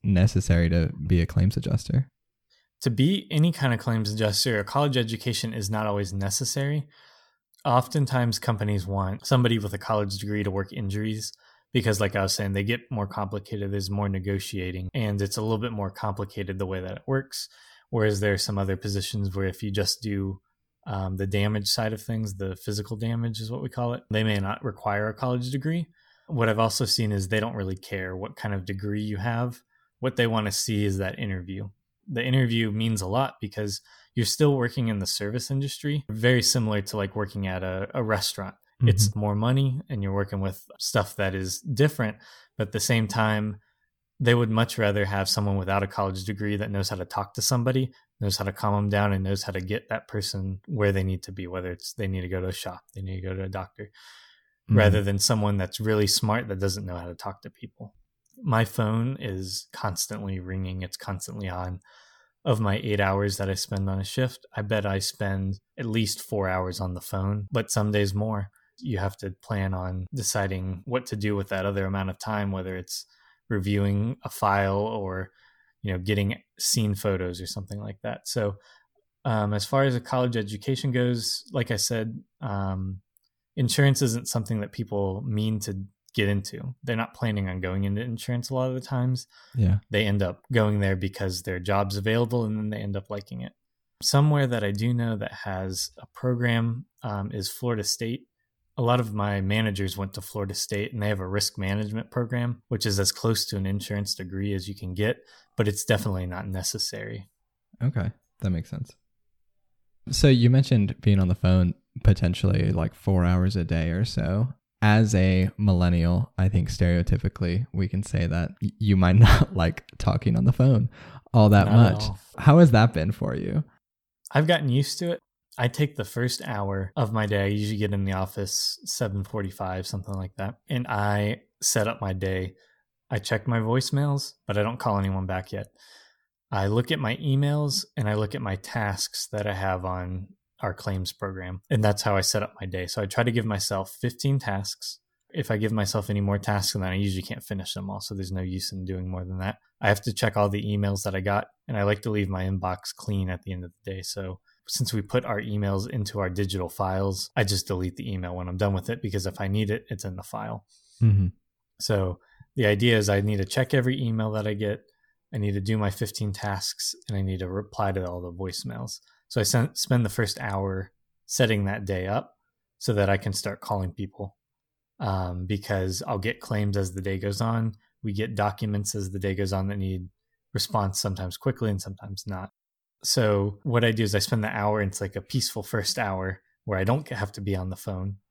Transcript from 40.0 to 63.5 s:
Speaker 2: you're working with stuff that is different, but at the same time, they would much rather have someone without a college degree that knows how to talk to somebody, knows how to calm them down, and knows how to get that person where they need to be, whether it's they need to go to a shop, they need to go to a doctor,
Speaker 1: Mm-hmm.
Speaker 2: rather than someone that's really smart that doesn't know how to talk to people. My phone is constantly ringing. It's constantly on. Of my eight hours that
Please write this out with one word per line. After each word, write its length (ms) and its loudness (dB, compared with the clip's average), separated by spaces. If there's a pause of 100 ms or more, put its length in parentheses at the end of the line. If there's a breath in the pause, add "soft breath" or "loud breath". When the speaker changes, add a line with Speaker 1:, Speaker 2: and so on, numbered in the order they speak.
Speaker 2:
you're 120 -2
working 260 -2
with 260 -4 (120)
stuff 380 -2
that 180 -2
is 260 -4
different, 580 0 (400 loud breath)
but 100 -2
at 40 -12
the 80 -4
same 280 2
time, 480 0 (640)
they 140 6
would 160 4
much 280 2
rather 280 2
have 220 0
someone 280 0
without 260 0
a 60 0
college 360 -4
degree 320 -2
that 140 -4
knows 180 -2
how 80 -4
to 80 -6
talk 300 -6
to 80 -4
somebody, 480 0 (300 soft breath)
knows 160 0
how 80 -4
to 80 -2
calm 220 0
them 140 2
down, 240 2
and 120 0
knows 180 -2
how 80 -6
to 100 -4
get 280 -6
that 180 -6
person 600 -6
where 240 2
they 100 2
need 220 -2
to 80 -14
be, 160 -10
whether 240 -6
it's 220 -12
they 120 -4
need 140 -4
to 80 -6
go 120 -4
to 60 -4
a 60 -4
shop, 300 -10 (120)
they 80 -10
need 140 -6
to 100 -8
go 80 -6
to 80 -6
a 60 -6
doctor, 420 -10 (800 soft breath)
Speaker 1:
Mm-hmm. 80 8
Speaker 2:
rather 240 8
than 160 0
someone 400 2
that's 200 -4
really 280 2
smart 420 0
that 100 -6
doesn't 280 -2
know 100 -6
how 100 -10
to 80 -10
talk 280 -12
to 80 -16
people. 440 -18 (480)
My 220 4
phone 560 0
is 540 -6
constantly 640 -6
ringing. 400 -6
It's 160 -10
constantly 540 -8
on. 300 -8 (640 soft breath)
Of 140 2
my 220 2
eight 180 0
hours 380 2
that 120 -2